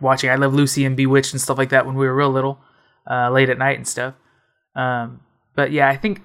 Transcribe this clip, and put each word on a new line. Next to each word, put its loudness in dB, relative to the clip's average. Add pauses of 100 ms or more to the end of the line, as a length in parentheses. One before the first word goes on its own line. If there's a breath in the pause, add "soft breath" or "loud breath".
watching 2
I 2
Love 2
Lucy 2
and -2
Bewitched 2
and -6
stuff -2
like 0
that 4
when -8
we 0
were 0
real 2
little, -2 (500 soft breath)
uh, -2
late 4
at -2
night 0
and -12
stuff. -8 (600)
Um, -6 (340)
but 0
yeah, 4
I 0
think, -6